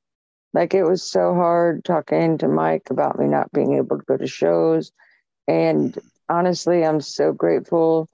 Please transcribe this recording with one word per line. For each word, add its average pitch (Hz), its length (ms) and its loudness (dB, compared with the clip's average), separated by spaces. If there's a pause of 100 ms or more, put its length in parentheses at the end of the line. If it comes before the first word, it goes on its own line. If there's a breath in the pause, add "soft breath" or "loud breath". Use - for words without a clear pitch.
(520)
Like, 170 220 0
it 190 100 2
was 175 180 0
so 180 320 0
hard 170 500 0
talking 160 540 0
to - 100 -2
Mike 156 420 0
about 139 280 -2
me 139 80 0
not 143 260 -2
being 139 220 0
able 139 240 -2
to 143 60 -16
go 135 120 0
to 139 100 -4
shows. 165 680 0 (560 soft breath)
And 156 480 0 (320)
honestly, 175 560 0
I'm 156 160 0
so 147 320 -2
grateful 160 800 0